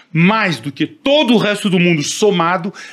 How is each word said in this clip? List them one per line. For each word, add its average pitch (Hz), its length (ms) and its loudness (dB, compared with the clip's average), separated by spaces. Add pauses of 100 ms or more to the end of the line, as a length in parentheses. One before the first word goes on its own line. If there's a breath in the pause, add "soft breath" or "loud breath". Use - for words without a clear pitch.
(120)
mais 180 460 0
do 135 140 -10
que - 140 -4
todo 277 480 0
o 208 40 4
resto 208 320 -2
do 180 80 2
mundo 175 240 2
somado 180 720 -2 (200 loud breath)